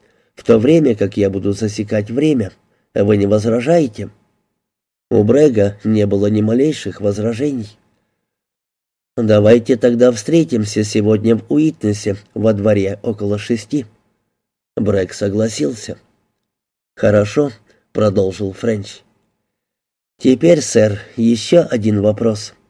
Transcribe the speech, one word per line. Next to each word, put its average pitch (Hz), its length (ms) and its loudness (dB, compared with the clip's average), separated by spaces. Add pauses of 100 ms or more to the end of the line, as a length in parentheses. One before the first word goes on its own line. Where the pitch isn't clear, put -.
(360)
в - 80 -20
то 113 140 4
время 135 380 4
как 101 220 -4
я 98 120 2
буду 98 240 -4
засекать 107 560 -6
время. 127 420 0 (420)
Вы 104 240 2
не 98 100 2
возражаете?" 113 840 0 (1000)
У 107 140 2
Брэга 113 600 2
не 107 240 0
было 101 200 0
ни 107 140 0
малейших 117 600 -2
возражений. 110 760 -4 (1400)
"Давайте 110 640 4
тогда 120 340 2
встретимся 113 720 -2
сегодня 107 520 0
в 104 140 -6
Уитнесе 107 680 -2 (160)
во 107 200 0
дворе 101 500 -2
около 104 340 -4
шести". 117 480 -6 (920)
Брэг 101 380 -2
согласился. 110 880 -4 (960)
"Хорошо", — 107 560 0 (400)
продолжил 98 640 -2
Френч. 107 480 -6 (1200)
"Теперь, 147 420 2
сэр, 107 380 0 (160)
еще 117 540 2
один 107 320 0
вопрос. 107 540 -2 (140)